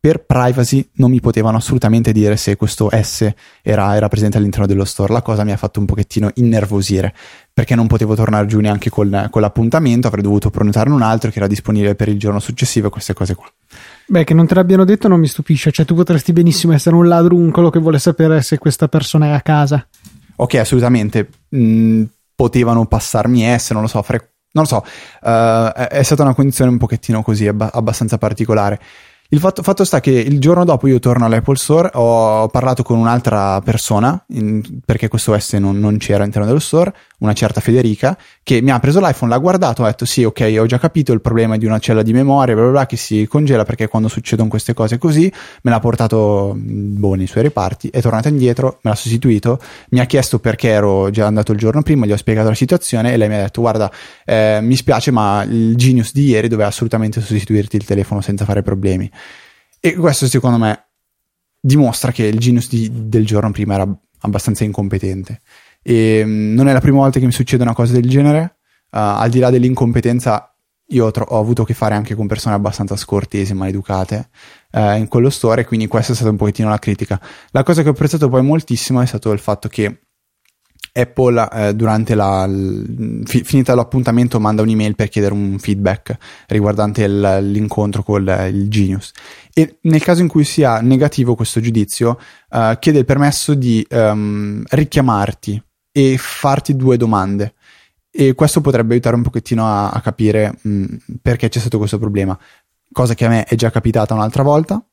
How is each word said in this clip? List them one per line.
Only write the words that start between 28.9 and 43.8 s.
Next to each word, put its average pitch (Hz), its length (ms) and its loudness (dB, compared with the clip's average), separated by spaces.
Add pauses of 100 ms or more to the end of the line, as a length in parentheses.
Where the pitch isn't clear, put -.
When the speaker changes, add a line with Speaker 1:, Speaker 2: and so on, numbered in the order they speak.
Speaker 1:
Il 151 100 2
fatto, 185 240 0
fatto 196 200 2
sta 151 180 0
che 139 100 0
il 131 280 2
giorno 175 260 4
dopo 139 220 2
io 131 120 4
torno 120 260 2
all'Apple 113 300 2
Store, 160 380 0
ho 113 540 2
parlato 127 360 -2
con 117 160 0
un'altra 107 600 0
persona, 113 720 -2
in, 107 320 -4 (240)
perché 110 220 -2
questo 107 300 -2
S - 160 -6
non, 98 260 0
non 107 180 0
c'era 104 220 0
all'interno 104 260 -2
dello 135 140 2
store, 175 340 0 (240)
una 107 160 0
certa - 260 -2
Federica, 123 560 0 (280)
che 120 180 0
mi 135 80 2
ha 123 100 2
preso 143 200 2
l'iPhone, 135 320 0
l'ha 127 80 2
guardato, 170 440 0
ha 110 40 2
detto: 107 180 -2
"Sì, - 180 0
ok, 110 360 0
ho 113 80 2
già 123 100 0
capito, 147 340 0
il 110 100 2
problema 113 340 0
è - 20 -2
di 110 80 -2
una 110 140 0
cella 110 240 0
di 113 100 0
memoria, 135 400 2
bla 107 120 2
bla 127 60 4
bla, 135 140 2
che 117 120 -8
si 107 280 -2
congela 139 380 0
perché 113 240 -4